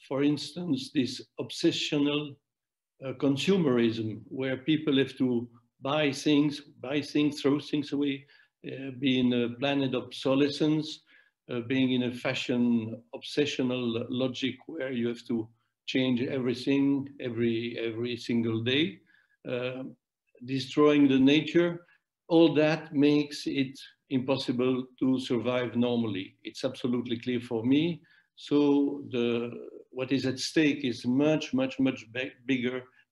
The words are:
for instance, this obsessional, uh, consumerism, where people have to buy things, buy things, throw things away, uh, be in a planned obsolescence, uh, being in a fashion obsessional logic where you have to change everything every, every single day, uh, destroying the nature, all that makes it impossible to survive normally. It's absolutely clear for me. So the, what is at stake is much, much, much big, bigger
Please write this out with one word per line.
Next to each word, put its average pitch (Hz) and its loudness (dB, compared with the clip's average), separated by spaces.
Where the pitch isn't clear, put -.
for 139 0
instance, 147 -2
this 123 -2
obsessional, 147 -2
uh, 131 -6
consumerism, 120 2
where 131 -4
people 151 0
have 135 0
to 123 0
buy 143 0
things, 147 2
buy 139 -4
things, 147 0
throw 143 2
things 143 -4
away, 139 -2
uh, 135 -10
be 131 2
in 123 4
a 120 0
planned 139 0
obsolescence, 143 0
uh, 123 -4
being 131 2
in 123 2
a 123 -2
fashion 120 0
obsessional 127 -2
logic 127 -2
where 135 -6
you 120 -2
have 117 -6
to 113 -4
change 127 0
everything 139 0
every, 117 -2
every 117 -4
single 117 0
day, 147 0
uh, 127 -6
destroying 143 4
the 135 6
nature, 160 4
all 165 6
that 156 2
makes 147 2
it 139 -2
impossible 127 0
to 131 2
survive 120 -2
normally. 117 -2
It's - -12
absolutely 123 -2
clear 123 -2
for 113 -6
me. 151 2
So 143 2
the, 120 -2
what 127 -4
is 127 0
at 131 -2
stake - 0
is 120 -4
much, 147 2
much, 131 -2
much 123 0
big, 127 -6
bigger 127 -2